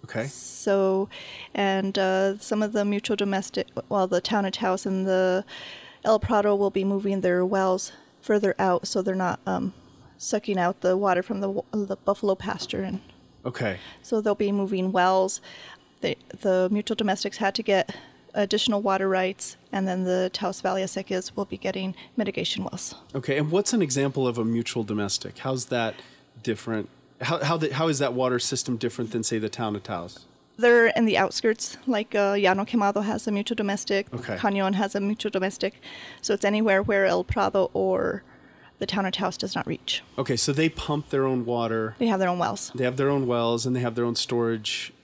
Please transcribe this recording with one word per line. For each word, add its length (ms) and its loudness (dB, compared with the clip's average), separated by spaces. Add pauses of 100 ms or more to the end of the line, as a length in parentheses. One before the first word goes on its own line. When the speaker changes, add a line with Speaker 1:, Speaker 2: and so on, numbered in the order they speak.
Speaker 1:
Okay. 220 -4
Speaker 2:
So, 800 0 (440)
and, 460 0
uh, 380 2
some 260 -2
of 80 -2
the 140 2
mutual 320 0
domestic, 500 -2 (220)
well, 180 2
the 140 2
Town 240 0
of 80 -2
Taos 320 -2
and 200 0
the 380 2 (640)
El 120 6
Prado 380 4
will 140 2
be 160 0
moving 360 0
their 240 4
wells 460 2 (300)
further 360 2
out, 300 2
so 140 0
they're 140 0
not, 300 -2
um, 280 -2 (440)
sucking 400 -2
out 220 0
the 160 4
water 260 2
from 200 -4
the 60 -2
w-, 380 -4
the 120 -4
buffalo 380 0
pasture. 480 -6
And 180 -6 (440)
Speaker 1:
Okay. 340 -4 (220)
Speaker 2:
so 200 0
they'll 140 2
be 160 0
moving 420 0
wells. 480 4 (580)
The, 180 -2 (120)
the 420 2
mutual 240 0
domestics 420 -2
had 180 0
to 80 -4
get 300 2 (400)
additional 480 0
water 280 2
rights, 480 0 (140)
and 160 0
then 160 0
the 280 2
Taos 300 -4
Valley 220 0
Acequias 520 -4
will 100 -4
be 120 -10
getting 380 -4 (200)
mitigation 480 -2
wells. 320 -8 (200)
Speaker 1:
Okay, 220 0
and 140 0
what's 220 2
an 80 4
example 460 2
of 100 -2
a 80 0
mutual 380 0
domestic? 560 -4
How's 260 -4
that 300 -2 (480)
different? 440 -2 (340)
How, 220 -2
how 140 0
the, 160 -2
how 140 0
is 120 0
that 140 0
water 260 2
system 380 -2
different 340 -4
than, 120 -2
say, 160 -2
the 100 -2
town 260 -4
of 80 -8
Taos? 420 -10 (320)
Speaker 2:
They're 300 8
in 180 4
the 120 4
outskirts, 680 0
like, 300 -2
uh, 220 4
Llano 280 4
Quemado 380 2
has 240 -4
a 40 0
mutual 240 -2
domestic, 580 -2
Speaker 1:
Okay. 240 -6
Speaker 2:
Cañon 380 2
has 200 0
a 40 0
mutual 320 -2
domestic. 500 -2 (400)
So 120 0
it's 120 0
anywhere 360 4
where 240 2
El 180 2
Prado 500 2
or 500 0 (560)
the 80 -4
town 180 -2
of 80 -2
Taos 240 -4
does 180 -6
not 120 -4
reach. 360 -6 (140)
Speaker 1:
Okay, 180 0
so 160 0
they 180 2
pump 400 -4
their 160 2
own 200 0
water. 540 -2
Speaker 2:
They 80 2
have 120 2
their 100 2
own 100 -2
wells. 360 -2
Speaker 1:
They 80 0
have 140 0
their 120 2
own 180 2
wells, 380 2
and 100 0
they 60 0
have 140 -2
their 100 2
own 100 0
storage 760 -2 (100)